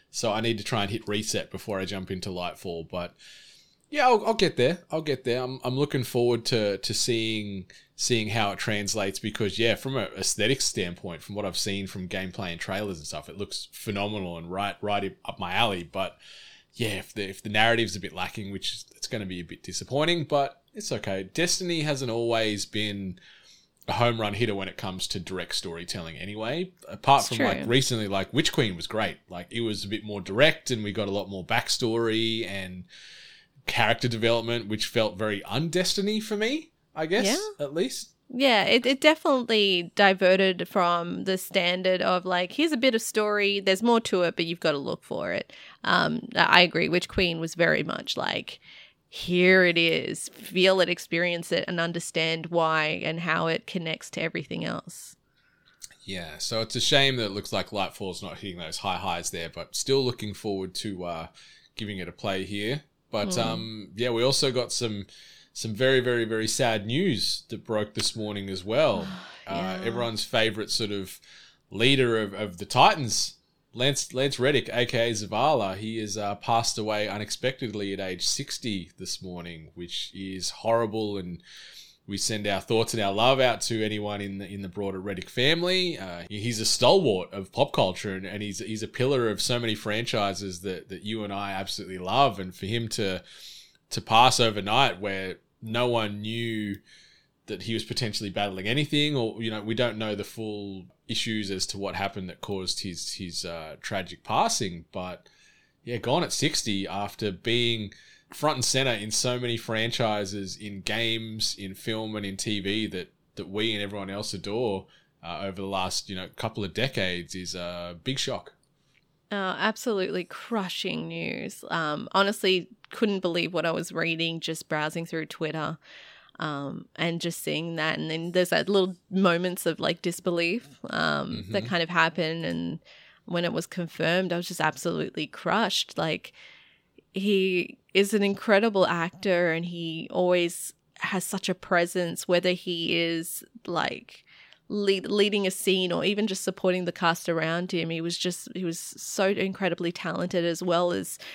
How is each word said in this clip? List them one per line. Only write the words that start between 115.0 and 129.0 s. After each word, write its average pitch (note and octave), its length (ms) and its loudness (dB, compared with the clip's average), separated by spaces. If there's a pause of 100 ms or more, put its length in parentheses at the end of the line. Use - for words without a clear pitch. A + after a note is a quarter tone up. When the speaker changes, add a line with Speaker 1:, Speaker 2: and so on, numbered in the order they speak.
Speaker 1:
uh, E2 200 -8
over G2 180 -6
the G2 40 -6
last, F#2+ 440 -2
you G2 80 -8
know, F#2 180 -8
couple A2 300 -4
of F2+ 80 -8
decades F#2 600 -2
is F2+ 200 -8
a F2 480 -8
big C3 160 -4
shock. - 320 -6 (800)
Speaker 2:
Uh, F#3+ 260 -4
absolutely F#3+ 680 -2
crushing F3 800 -6
news. - 640 -6
Um, D3+ 400 -4
honestly, F#3+ 560 2 (220)
couldn't G3+ 320 0
believe F3 320 0
what E3 120 0
I E3 60 2
was E3+ 220 -4
reading, E3 480 -2
just - 260 -6
browsing D#3 380 -2
through D#3+ 220 -6
Twitter, D#3 500 -4 (600)
um, C#3+ 500 -6 (100)
and E3+ 240 -2
just E3+ 200 -4
seeing E3 360 -4
that. D#3 200 0
And D#3 140 -4
then E3 220 -4
there's F3+ 160 4
that D#3+ 180 2
little F#3+ 280 2 (140)